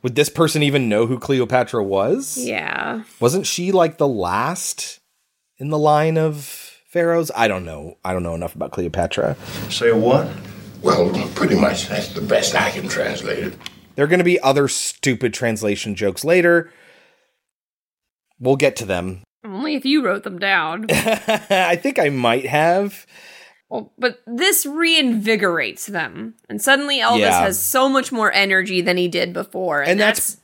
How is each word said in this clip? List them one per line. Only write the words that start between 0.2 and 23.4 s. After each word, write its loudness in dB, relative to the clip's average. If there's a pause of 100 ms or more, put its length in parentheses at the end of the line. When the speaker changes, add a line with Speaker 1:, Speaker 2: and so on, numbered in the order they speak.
Speaker 1:
person 2
even 2
know 4
who -2
Cleopatra 0
was? 0
Speaker 2:
Yeah. -6 (160)
Speaker 1:
Wasn't 0
she, -2
like, 2
the 2
last -4 (580)
in -8
the 0
line 4
of -4 (100)
pharaohs? 0
I 2
don't -2
know. -12
I -2
don't -2
know -4
enough -6
about -6
Cleopatra. -2 (320)
Speaker 3:
Say 2
what? 4 (540)
Speaker 4:
Well, 2 (240)
pretty 2
much 0
that's -6
the -6
best 0
I 0
can -8
translate -4
it. -8 (400)
Speaker 1:
There 0
are -2
gonna 4
be 4
other 4
stupid -2
translation -2
jokes -4
later. 4 (1700)
We'll 2
get 2
to -8
them. -4 (220)
Speaker 2:
Only -6
if -6
you 2
wrote -2
them -10
down. -2
Speaker 1:
<laughs> -4
I 2
think -2
I 4
might 2
have. 0 (600)